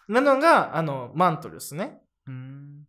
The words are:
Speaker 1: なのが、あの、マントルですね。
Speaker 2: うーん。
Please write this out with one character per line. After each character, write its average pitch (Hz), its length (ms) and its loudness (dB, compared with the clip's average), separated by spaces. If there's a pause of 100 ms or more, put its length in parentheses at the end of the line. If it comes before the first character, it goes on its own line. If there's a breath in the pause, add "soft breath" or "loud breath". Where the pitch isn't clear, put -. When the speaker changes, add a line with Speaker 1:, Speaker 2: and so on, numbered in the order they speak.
Speaker 1:
な 226 140 2
の 277 180 4
が、 285 360 4
あ 160 60 -2
の、 135 320 -6
マ 175 180 2
ン 156 100 -6
ト 110 80 -14
ル 78 60 -16
で - 40 -14
す - 160 -14
ね。 214 260 -10 (240)
Speaker 2:
う 135 60 -16
ー - 20 -12
ん。 143 560 -18